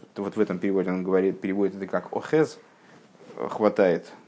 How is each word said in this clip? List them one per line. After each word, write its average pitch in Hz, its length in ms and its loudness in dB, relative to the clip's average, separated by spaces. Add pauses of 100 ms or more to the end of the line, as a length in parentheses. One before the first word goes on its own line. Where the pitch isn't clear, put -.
(160)
вот 98 200 -6
в 110 40 0
этом 95 180 0
переводе 95 320 0
он 92 120 -2
говорит, 95 380 2
переводит 95 360 -2
это 95 100 -8
как - 280 -6
охез, - 440 0 (920)
хватает, 101 580 2 (220)